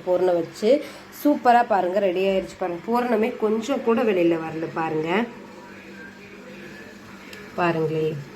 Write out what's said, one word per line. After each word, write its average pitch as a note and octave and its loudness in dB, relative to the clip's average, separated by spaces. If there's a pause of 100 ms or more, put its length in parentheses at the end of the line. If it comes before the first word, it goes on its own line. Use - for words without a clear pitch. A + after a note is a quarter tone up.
பூரணம் F3+ 4
வச்சு, G#3 2 (400)
சூப்பரா A#3+ 6
பாருங்க, F#3 2
ரெடி F#3+ 2
ஆயிருச்சு F#3+ 0
பாருங்க. F3 -4
பூரணமே A#3+ 2
கொஞ்சம் A3+ 0
கூட A3+ 4
வெளியில E3+ 4
வரல D#3+ -6
பாருங்க. E3 0 (2250)
பாருங்களே, D#3+ 0 (220)